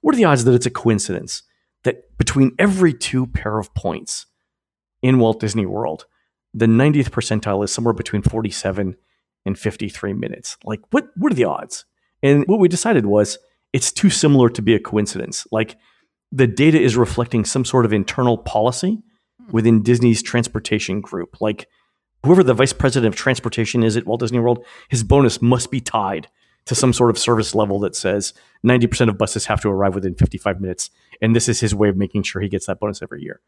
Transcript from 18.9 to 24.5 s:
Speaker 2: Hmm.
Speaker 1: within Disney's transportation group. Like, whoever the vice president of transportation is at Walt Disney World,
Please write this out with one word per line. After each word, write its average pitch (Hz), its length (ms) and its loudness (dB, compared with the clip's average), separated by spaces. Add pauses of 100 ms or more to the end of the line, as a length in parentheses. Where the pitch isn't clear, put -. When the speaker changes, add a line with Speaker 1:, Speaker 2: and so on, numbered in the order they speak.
Speaker 2:
Hmm. - 60 -14
Speaker 1:
within 113 320 4
Disney's 117 380 2
transportation 104 760 -4
group. 90 400 -12
Like, 107 300 -6 (560)
whoever 180 180 6
the 127 100 4
vice 131 200 2
president 120 400 0
of - 40 -10
transportation 117 680 -2
is 110 120 2
at 117 100 -4
Walt 113 140 -4
Disney 120 200 -2
World, 117 260 0 (240)